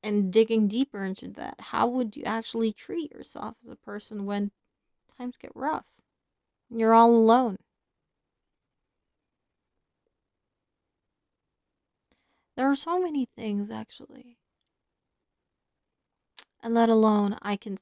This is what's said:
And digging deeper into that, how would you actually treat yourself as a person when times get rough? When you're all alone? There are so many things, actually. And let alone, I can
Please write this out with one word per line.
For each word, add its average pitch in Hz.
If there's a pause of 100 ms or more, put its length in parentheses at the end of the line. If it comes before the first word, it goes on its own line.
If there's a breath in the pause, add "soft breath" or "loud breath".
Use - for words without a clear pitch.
And 208
digging 220
deeper 220
into 190
that, -
how -
would 247
you -
actually 226
treat -
yourself -
as 233
a -
person 208
when 202 (680)
times 247
get -
rough? 302 (800)
When 226
you're 226
all 233
alone? 226 (4000)
There 269
are 277
so 349
many 302
things, 208
actually. 226 (2250)
And 226
let 226
alone, 214
I 202
can 196